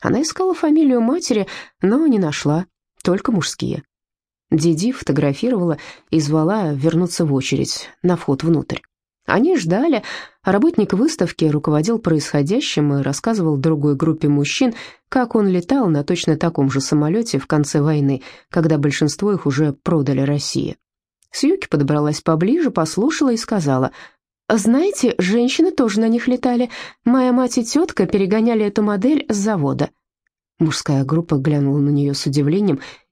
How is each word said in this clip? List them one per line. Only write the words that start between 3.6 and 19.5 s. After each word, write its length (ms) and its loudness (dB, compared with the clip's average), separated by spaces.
Диди 400 2
фотографировала 840 -2
и 100 2
звала 540 0
вернуться 500 0
в 100 0
очередь 560 -2
на 140 2
вход 260 -4
внутрь. 360 0
Они 300 2
ждали, 460 0
а 80 0
работник 420 2
выставки 520 0
руководил 520 0
происходящим 960 0
и 80 0
рассказывал 560 0
другой 380 0
группе 320 0
мужчин, 480 0
как 240 -2
он 140 4
летал 400 0
на 160 2
точно 340 0
таком 320 0
же 100 0
самолёте 600 0
в 80 -10
конце 340 0
войны, 400 0
когда 260 2
большинство 560 0
их 140 -4
уже 260 0